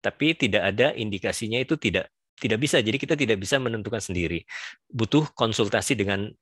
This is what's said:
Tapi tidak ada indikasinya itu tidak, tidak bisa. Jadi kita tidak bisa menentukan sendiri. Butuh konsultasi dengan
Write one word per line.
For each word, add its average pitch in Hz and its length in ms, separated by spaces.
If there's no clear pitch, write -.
Tapi 147 320
tidak 98 400
ada 131 160
indikasinya 107 640
itu 131 240
tidak, 92 320
tidak 110 180
bisa. 143 240
Jadi 113 140
kita 151 220
tidak 113 240
bisa 135 180
menentukan 113 400
sendiri. 85 460
Butuh 139 460
konsultasi 110 560
dengan 101 380